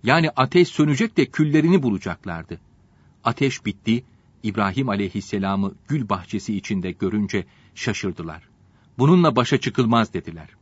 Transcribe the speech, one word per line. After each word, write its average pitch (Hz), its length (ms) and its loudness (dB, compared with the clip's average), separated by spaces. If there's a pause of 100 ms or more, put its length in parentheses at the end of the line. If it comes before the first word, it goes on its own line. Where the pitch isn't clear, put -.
Yani 160 260 2
ateş 165 380 4
sönecek 151 500 0
de 151 80 4
küllerini 156 580 2
bulacaklardı. 87 760 -6 (640)
Ateş 135 420 -2
bitti, 110 380 -2 (400)
İbrahim 104 460 -2
aleyhisselamı 98 880 -4 (120)
gül 127 220 -4
bahçesi 101 460 -6
içinde 92 360 -4
görünce 101 540 -4 (300)
şaşırdılar. 85 680 -8 (540)
"Bununla 156 380 6
başa 127 220 2
çıkılmaz." 117 560 0
dediler. 82 360 -10 (120)